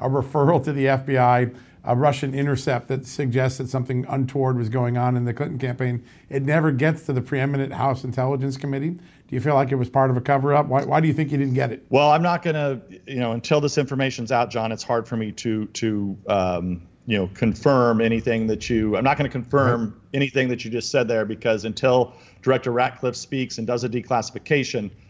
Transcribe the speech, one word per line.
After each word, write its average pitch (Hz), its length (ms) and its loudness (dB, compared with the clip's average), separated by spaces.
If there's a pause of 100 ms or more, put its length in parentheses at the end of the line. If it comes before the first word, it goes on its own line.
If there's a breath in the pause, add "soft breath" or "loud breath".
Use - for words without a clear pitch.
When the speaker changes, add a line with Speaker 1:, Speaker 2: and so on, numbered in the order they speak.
Speaker 1:
a 135 80 -2
referral 139 560 2
to 151 80 -2
the 135 160 2
F 135 160 0
B 135 120 0
I, 123 340 4 (320 loud breath)
a 123 120 0
Russian 139 400 2
intercept 135 540 -2
that 131 160 -4
suggests 131 520 -2
that 127 120 -6
something 123 380 -2
untoward 131 500 0
was 113 120 -2
going 123 280 0
on 123 200 2
in 123 80 0
the 120 80 -2
Clinton - 240 -6
campaign. 123 460 -4 (260 loud breath)
It 135 140 -4
never 151 280 2
gets 156 360 0
to 143 60 -2
the 127 80 0
preeminent 135 520 -2
House 135 300 -2
Intelligence 131 540 -2
Committee. 139 340 -4
Do - 440 -12
you 127 60 0
feel 147 140 2
like 131 160 4
it 139 40 0
was 127 140 -2
part 135 220 4
of 127 60 2
a 123 40 -2
cover-up? 143 460 2
Why, 135 160 0
why 143 160 2
do 160 80 2
you 151 60 2
think 151 180 0
you 147 60 0
didn't 135 160 0
get 127 180 0
it? - 180 -12
Speaker 2:
Well, 147 220 6
I'm 160 100 4
not 175 220 0
gonna, 147 380 -2 (260)
you 131 120 -6
know, 117 120 0
until 143 300 2
this 143 160 -2
information's 131 540 -2
out, 120 200 2
John, 113 220 -2
it's 110 100 -10
hard 113 240 -2
for 120 80 -6
me 110 160 -4
to, 110 360 -4
to, 101 500 -2 (100)
um, 90 540 0 (240)
you 110 120 0
know, 95 160 0
confirm 120 680 4
anything 113 460 0
that 107 220 -4
you, 110 280 2
I'm 120 80 0
not 139 120 2
gonna 143 120 -2
confirm 123 560 2
Speaker 1:
Right. 104 80 -6 (200)
Speaker 2:
anything 135 360 0
that 123 160 -4
you 110 60 -8
just 117 200 -6
said 123 160 2
there, 110 180 2
because 110 380 -2
until 123 500 2 (280 loud breath)
Director 131 300 0
Ratcliffe 120 440 -2
speaks - 420 -6
and 113 80 -6
does 123 200 -2
a 120 40 -2
declassification, 117 1040 -4 (180 soft breath)